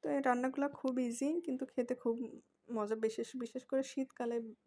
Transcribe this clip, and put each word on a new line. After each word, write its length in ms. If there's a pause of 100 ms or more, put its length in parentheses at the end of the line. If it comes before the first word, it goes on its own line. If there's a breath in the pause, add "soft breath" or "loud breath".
তো 40
এই 140
রান্নাগুলা 500
খুব 260
ইজি, 320 (120)
কিন্তু 240
খেতে 280
খুব 200 (540)
মজা, 280
বিশেষ, 400
বিশেষ 280
করে 200
শীতকালে 520 (300)